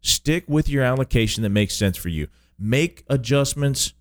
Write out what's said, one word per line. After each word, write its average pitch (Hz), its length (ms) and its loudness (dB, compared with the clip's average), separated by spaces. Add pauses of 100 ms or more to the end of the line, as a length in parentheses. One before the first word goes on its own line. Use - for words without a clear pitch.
Stick - 460 0
with 151 220 2
your 139 140 2
allocation 123 600 0
that 104 60 0
makes 101 260 2
sense 98 220 0
for - 120 -8
you. 78 180 -4 (300)
Make 131 500 -2
adjustments, 139 920 0